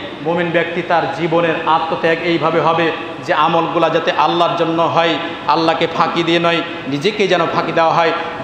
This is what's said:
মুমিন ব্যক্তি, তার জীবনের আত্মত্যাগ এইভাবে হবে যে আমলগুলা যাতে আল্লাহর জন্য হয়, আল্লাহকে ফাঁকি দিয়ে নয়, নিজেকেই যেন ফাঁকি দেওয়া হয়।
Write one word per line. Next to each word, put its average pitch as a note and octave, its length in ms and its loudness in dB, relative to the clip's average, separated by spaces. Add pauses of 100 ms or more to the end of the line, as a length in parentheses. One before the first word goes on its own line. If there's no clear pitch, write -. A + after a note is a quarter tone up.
(220)
মুমিন E3+ 280 -2
ব্যক্তি, E3+ 320 -2
তার E3 320 0
জীবনের E3 400 2 (120)
আত্মত্যাগ E3 520 0
এইভাবে E3 420 0
হবে E3 320 2 (340)
যে E3+ 80 0
আমলগুলা E3 540 2
যাতে E3 240 0
আল্লাহর E3 440 2
জন্য E3 260 0
হয়, D#3+ 360 2 (300)
আল্লাহকে E3 380 2
ফাঁকি E3 360 0
দিয়ে E3 160 2
নয়, E3+ 240 0 (260)
নিজেকেই F#3 400 0
যেন E3+ 260 2
ফাঁকি E3 180 -2
দেওয়া D#3+ 200 2
হয়। E3 200 2 (320)